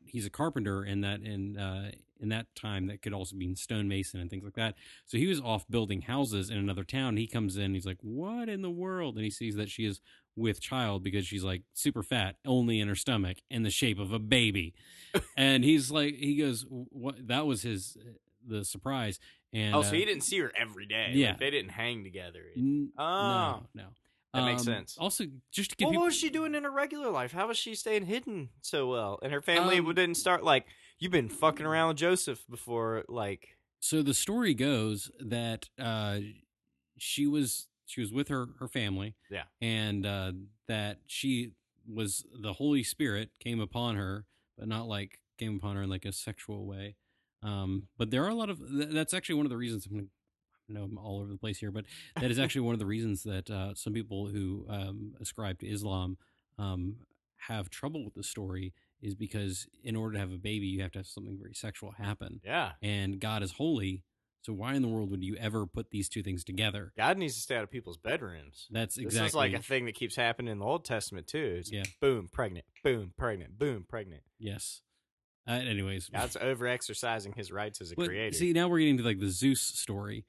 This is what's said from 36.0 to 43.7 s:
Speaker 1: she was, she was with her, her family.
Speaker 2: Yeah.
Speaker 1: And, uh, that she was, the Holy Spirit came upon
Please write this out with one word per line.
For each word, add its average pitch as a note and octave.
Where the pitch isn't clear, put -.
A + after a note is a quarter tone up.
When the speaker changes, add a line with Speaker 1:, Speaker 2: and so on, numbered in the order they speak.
Speaker 1:
she -
was, C#3+
she -
was G#2+
with C#3
her, C3
her B2+
family. G#2
Speaker 2:
Yeah. F#2+
Speaker 1:
And, G#2+
uh, G2
that G#2
she A#2+
was, G#2+
the G#2+
Holy C#3
Spirit A2
came A#2+
upon A#2